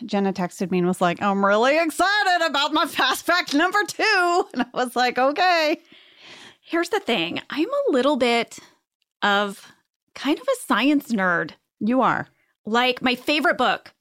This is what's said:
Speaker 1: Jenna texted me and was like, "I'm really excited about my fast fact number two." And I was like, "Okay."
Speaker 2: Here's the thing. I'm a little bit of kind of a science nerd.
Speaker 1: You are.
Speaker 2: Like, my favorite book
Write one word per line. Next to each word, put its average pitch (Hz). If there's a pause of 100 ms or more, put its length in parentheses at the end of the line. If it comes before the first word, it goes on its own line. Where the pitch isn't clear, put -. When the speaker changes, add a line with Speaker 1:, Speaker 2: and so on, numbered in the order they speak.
Speaker 1:
Jenna 196
texted 180
me 185
and 175
was 180
like, 175
"I'm 196
really 226
excited 349
about 294
my 311
fast 285
fact 339
number 359
two." 359
And 254
I 240
was 247
like, 247
"Okay." 311 (800)
Speaker 2:
Here's 339
the 427
thing. 240
I'm 311
a 554
little 269
bit 233 (640)
of 202 (480)
kind 294
of 494
a 539
science 269
nerd. 180 (280)
Speaker 1:
You 247
are. 180 (400)
Speaker 2:
Like, 247
my 247
favorite 302
book -